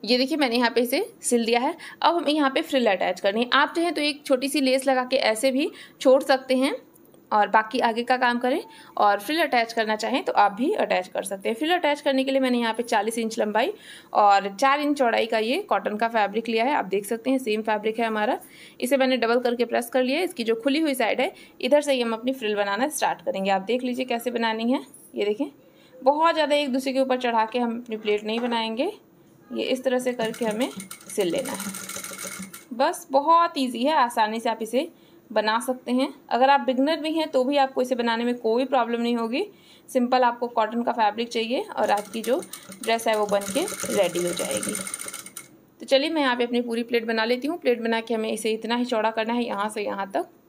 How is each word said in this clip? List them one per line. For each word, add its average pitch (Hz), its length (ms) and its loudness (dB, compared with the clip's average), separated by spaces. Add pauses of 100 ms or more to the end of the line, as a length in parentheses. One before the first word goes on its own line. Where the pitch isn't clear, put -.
ये 233 160 2
देखिए, 269 200 0
मैंने 247 180 2
यहाँ 240 140 4
पे 233 100 2
इसे 254 200 0 (220)
सिल 233 240 2
दिया 233 140 2
है। 294 140 0 (280)
अब 330 140 4
हमें 294 160 0
यहाँ 294 180 4
पे 269 120 0
फ्रिल 262 260 2
अटैच 180 320 0
करनी 202 200 0
है। 247 120 0
आप 285 240 4
चाहें 339 180 0
तो 311 60 -2
एक 294 260 -2
छोटी 269 220 2
सी 294 120 0
लेस 269 260 2
लगा 254 180 2
के 254 140 -2
ऐसे 220 320 2
भी 285 200 0 (300)
छोड़ 269 220 6
सकते 262 340 2
हैं 269 180 2 (560)
और 208 180 2
बाकी 220 320 2
आगे 226 220 0
का 254 140 2
काम 240 220 2
करें, 254 240 0 (340)
और 202 240 4
फ्रिल 302 200 -2
अटैच 240 320 0
करना 220 240 -2
चाहें 226 280 -2
तो - 100 -2
आप 202 180 4
भी 240 220 0
अटैच 185 340 0
कर 190 160 -6
सकते 196 240 -6
हैं। 226 80 -2
फ्रिल 302 160 0
अटैच 294 280 0
करने 269 240 2
के 269 60 -2
लिए 269 100 2
मैंने 247 180 2
यहाँ 233 160 0
पे 240 100 -4
चालीस 226 340 0
इंच 220 200 -4
लंबाई 220 340 0 (420)
और 202 360 6
चार 277 300 2
इंच 294 180 0
चौड़ाई 226 280 2
का 226 140 0
ये 233 240 0
कॉटन 208 320 0
का 226 120 0
फैब्रिक 220 400 0
लिया 226 160 2
है। 285 100 2
आप 226 120 0
देख 196 200 -2
सकते 233 240 -4
हैं, 262 80 2
सेम 220 240 -2
फैब्रिक 214 360 -2
है 233 80 0
हमारा। 220 320 0 (420)
इसे 254 160 0
मैंने 262 200 2
डबल 233 240 2
करके 240 240 0
प्रेस 233 240 -2
कर 254 140 0
लिया 262 160 0
है। 370 60 0
इसकी 233 200 -6
जो 226 120 0
खुली 277 240 0
हुई 294 140 0
साइड 220 260 -2
है, 302 120 0 (280)
इधर 285 200 4
से 294 120 0
ही 254 80 2
हम 233 120 0
अपनी 240 220 -4
फ्रिल 214 220 -2
बनाना 202 340 0
स्टार्ट 175 320 -2
करेंगे। 190 280 -2
आप 196 140 2
देख 247 180 -2
लीजिए 247 240 -4
कैसे 240 240 -4
बनानी 226 420 -2
है। 285 80 0 (340)
ये 214 100 0
देखें, 208 260 -2 (440)
बहुत 302 400 4
ज़्यादा 294 220 2
एक 294 160 0
दूसरे 262 200 -2
के 262 80 2
ऊपर 262 180 2
चढ़ा 233 280 2
के 233 120 -4
हम 240 180 -2
अपनी 226 220 -8
प्लेट 208 260 -2
नहीं 220 160 -2
बनाएंगे। 233 500 -2 (600)
ये 226 140 -4
इस 254 200 -2
तरह 254 140 0
से 247 140 -2
करके 226 320 -4
हमें 226 260 -2 (380)
सिल 190 200 -2
लेना 170 240 -4
है। 196 200 -8 (1000)
बस, 294 360 -2
बहुत 330 480 4
ईजी 240 260 -2
है, 294 100 2
आसानी 226 460 2
से 233 80 -2
आप 226 140 -2
इसे 247 260 -2 (420)
बना 214 300 0
सकते 254 320 -4
हैं। 262 200 0 (160)
अगर 254 220 4
आप 277 120 6
बिगनर 262 340 2
भी 311 160 -4
हैं 320 160 0
तो 269 160 2
भी 285 120 0
आपको 262 260 2
इसे 254 120 0
बनाने 233 300 0
में 240 120 0
कोई 226 300 0
प्रॉब्लम 233 340 0
नहीं 240 160 0
होगी। 233 280 -2 (440)
सिंपल 254 340 2
आपको 240 260 0
कॉटन 233 340 0
का 247 100 -2
फैब्रिक 226 360 0
चाहिए 233 340 -2 (100)
और 214 180 0
आपकी 208 320 -2
जो 233 160 0 (440)
ड्रेस 226 260 0
है 220 100 2
वो 208 80 2
बन 196 220 2
के 196 160 -2 (280)
रेडी 180 260 2
हो 175 140 -2
जाएगी। - 420 -4 (1080)
तो 233 60 -16
चलिए, 277 240 2
मैं 311 120 0
यहाँ 247 140 2
पे 240 80 0
अपनी 240 180 0
पूरी 233 200 -4
प्लेट 233 240 -2
बना 220 180 0
लेती 247 240 -2
हूँ। 349 100 -4
प्लेट 247 220 0
बना 226 200 -2
के 226 140 -4
हमें 220 160 -2
इसे 220 220 -2
इतना 220 240 -2
ही 247 100 0
चौड़ा 220 240 0
करना 220 220 -2
है, 240 120 0
यहाँ 214 240 -4
से 214 160 -6
यहाँ 196 260 -4
तक। 349 180 -4 (200)